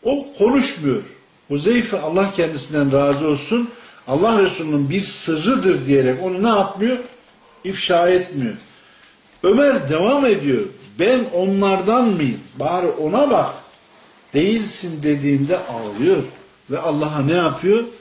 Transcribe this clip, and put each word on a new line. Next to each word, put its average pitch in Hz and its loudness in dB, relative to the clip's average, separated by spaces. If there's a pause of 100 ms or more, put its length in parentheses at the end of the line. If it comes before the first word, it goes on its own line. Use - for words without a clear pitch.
O 269 -2
konuşmuyor. 175 2 (440)
Huzeyfe, 185 0
Allah 180 0
kendisinden 151 -2
razı 143 2
olsun, 226 -2 (380)
Allah 202 2
Resulü'nün 151 0
bir 190 -2
sırrıdır 175 0
diyerek 131 2
onu 185 -4
ne 233 2 (100)
yapmıyor? 196 -2 (640)
İfşa 180 0
etmiyor. 147 0 (880)
Ömer 220 2
devam 226 2
ediyor. 139 0 (340)
"Ben 233 2
onlardan 196 2
mıyım? 151 0 (140)
Bari 170 -2
ona 175 0
bak." 180 0 (760)
"Değilsin." 175 -2
dediğinde 139 0
ağlıyor 120 -2 (460)
ve 147 -4
Allah'a 151 -2
ne 139 0
yapıyor? 180 2 (180)